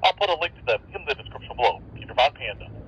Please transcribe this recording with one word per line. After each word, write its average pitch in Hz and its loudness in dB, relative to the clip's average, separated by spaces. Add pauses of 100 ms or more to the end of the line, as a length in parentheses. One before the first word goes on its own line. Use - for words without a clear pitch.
I'll 185 6
put 202 2
a 170 4
link 170 -2
to - -20
them 110 2 (140)
in - -8
the - 0
description - -12
below. 113 2 (140)
Peter - -14
Von 131 6
Panda 90 -10 (220)